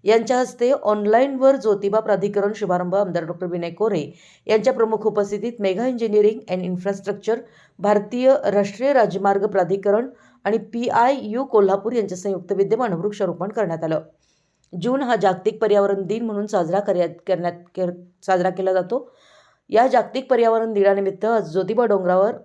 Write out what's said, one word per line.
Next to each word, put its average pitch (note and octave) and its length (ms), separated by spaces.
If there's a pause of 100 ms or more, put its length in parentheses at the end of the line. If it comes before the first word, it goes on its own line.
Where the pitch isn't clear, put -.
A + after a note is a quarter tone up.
यांच्या A3+ 340
हस्ते B3 340
ऑनलाईनवर B3+ 840
ज्योतिबा G3+ 440
प्राधिकरण G3+ 540
शुभारंभ F3+ 400
आमदार F3 300
डॉक्टर F3 220
विनय E3+ 240
कोरे F#3+ 480 (280)
यांच्या A3 260
प्रमुख A3 340
उपस्थितीत G#3 540
मेघा G3 260
इंजिनिअरिंग A3 600
अँड F#3 140
इन्फ्रास्ट्रक्चर, G3 760 (400)
भारतीय G#3 560 (100)
राष्ट्रीय G3+ 480
राजमार्ग G3 540
प्राधिकरण G3 600 (360)
आणि G#3+ 140
पीआययू A#3 880
कोल्हापूर G3+ 480
यांच्या G3 260
संयुक्त F#3+ 340
विद्यमानं G3 440
वृक्षारोपण F#3 520
करण्यात E3+ 360
आलं. D#3 160 (840)
जून C4 200
हा A#3+ 140
जागतिक G3+ 460
पर्यावरण G3+ 440
दिन A3+ 180
म्हणून G#3 220
साजरा F#3 340
कर्या-, F3+ 480
करण्यात, F3 240 (240)
कर-, F3+ 500
साजरा F#3 240
केला F#3 220
जातो. F#3 380 (580)
या A#3 180
जागतिक B3+ 440
पर्यावरण A3+ 420
दिनानिमित्त G3 520
आज G#3+ 280
ज्योतिबा G3+ 340
डोंगरावर F#3+ 460 (120)